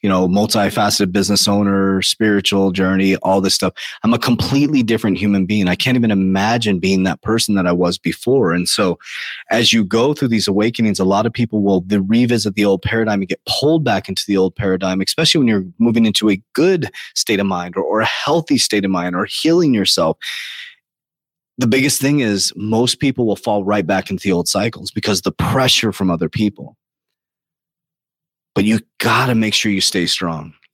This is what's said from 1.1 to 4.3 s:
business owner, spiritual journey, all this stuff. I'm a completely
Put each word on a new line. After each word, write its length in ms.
business 360
owner, 540
spiritual 720
journey, 440
all 240
this 140
stuff. 180
I'm 100
a 60
completely 640